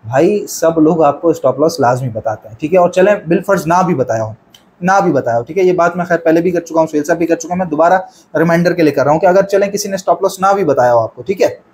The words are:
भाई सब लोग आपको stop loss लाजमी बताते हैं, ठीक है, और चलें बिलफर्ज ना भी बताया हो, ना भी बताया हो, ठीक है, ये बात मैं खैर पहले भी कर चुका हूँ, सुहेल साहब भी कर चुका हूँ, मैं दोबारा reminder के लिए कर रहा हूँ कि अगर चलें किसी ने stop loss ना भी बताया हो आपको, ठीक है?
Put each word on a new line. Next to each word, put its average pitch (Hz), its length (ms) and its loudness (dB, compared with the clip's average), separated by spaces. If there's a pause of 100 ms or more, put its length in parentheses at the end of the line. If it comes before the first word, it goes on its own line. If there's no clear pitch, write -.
भाई 160 360 2 (100)
सब 165 300 -2
लोग 160 240 4
आपको 151 300 0
stop 131 260 -2
loss 160 220 0
लाजमी 127 280 0
बताते 110 400 -8
हैं, 117 80 -20
ठीक 151 160 -4
है, 185 60 4
और 175 120 2
चलें 190 380 0
बिलफर्ज 180 380 0
ना 175 160 2
भी 175 120 0
बताया 113 280 -2
हो, 110 120 -10 (460)
ना 190 180 2
भी 180 120 0
बताया 120 260 0
हो, 120 60 -2
ठीक 160 140 -8
है, 185 80 2
ये 180 100 4
बात 175 220 0
मैं 175 100 -6
खैर 170 100 0
पहले 170 240 2
भी 175 100 0
कर 170 100 -2
चुका 160 200 -2
हूँ, 160 60 2
सुहेल 151 160 -2
साहब 165 160 -2
भी 170 60 0
कर 165 100 0
चुका 170 180 -8
हूँ, 180 60 -4
मैं 180 100 -4
दोबारा 165 340 2 (320)
reminder 170 380 2
के 165 100 0
लिए 147 80 4
कर 135 120 -2
रहा 143 100 2
हूँ 160 80 0
कि 190 60 2
अगर 190 180 4
चलें 196 260 0
किसी 202 180 -6
ने 196 80 -6
stop 180 260 -2
loss 185 180 -4
ना 196 120 2
भी 196 120 -2
बताया 123 260 2
हो 120 80 4
आपको, 110 220 -6
ठीक 185 200 -4
है? 143 160 0 (160)